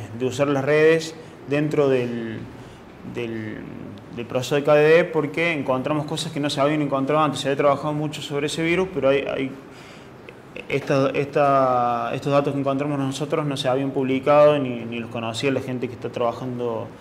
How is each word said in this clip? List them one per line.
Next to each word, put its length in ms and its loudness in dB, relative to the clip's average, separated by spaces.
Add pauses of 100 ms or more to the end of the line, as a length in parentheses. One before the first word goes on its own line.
(180)
de 80 -2
usar 220 0
las 180 0
redes 500 4 (320)
dentro 400 2
del, 520 0 (760)
del, 440 -8 (580)
del 100 -8
proceso 300 -2
de 80 2
K 100 4
D 140 8
D 160 8
porque 480 0
encontramos 540 -2
cosas 260 -6
que 80 -6
no 100 -2
se 120 -2
habían 200 2
encontrado 420 2
antes. 180 0
Se 60 -6
había 100 0
trabajado 360 2
mucho 280 -6
sobre 260 -4
ese 160 -4
virus, 300 0
pero 160 2
hay, 220 2
hay 200 -4 (1160)
esta, 400 2
esta, 1040 2
estos 180 -4
datos 220 4
que 60 -2
encontramos 380 -2
nosotros 480 -2
no 120 -2
se 100 -4
habían 240 0
publicado 680 6
ni, 280 -4
ni 140 -6
los 120 -8
conocía 400 -2
la 100 0
gente 260 -6
que 60 -12
está 160 -8
trabajando 800 -4 (140)